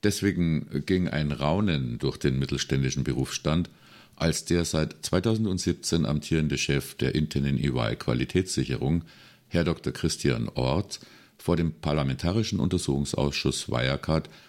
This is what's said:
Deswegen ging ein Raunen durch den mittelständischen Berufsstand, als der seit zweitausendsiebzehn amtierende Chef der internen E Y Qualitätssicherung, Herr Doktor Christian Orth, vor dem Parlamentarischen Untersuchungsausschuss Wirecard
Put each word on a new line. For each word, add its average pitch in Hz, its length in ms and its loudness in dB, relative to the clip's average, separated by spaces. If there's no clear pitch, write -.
Deswegen 85 800 0
ging 92 220 2
ein 73 240 0
Raunen 73 640 0
durch 65 180 -2
den 65 220 0
mittelständischen 67 640 -2
Berufsstand, 71 680 -2
als 82 300 0
der 85 200 2
seit 78 400 -2
zweitausendsiebzehn 92 1000 0
amtierende 76 520 0
Chef - 360 -2
der 65 220 0
internen 69 420 0
E - 120 0
Y 60 280 0
Qualitätssicherung, 67 1040 0
Herr 85 160 2
Doktor 80 280 -2
Christian 64 580 0
Orth, 65 500 -2
vor 87 180 2
dem 82 160 2
Parlamentarischen 78 880 0
Untersuchungsausschuss 71 1080 0
Wirecard 67 640 0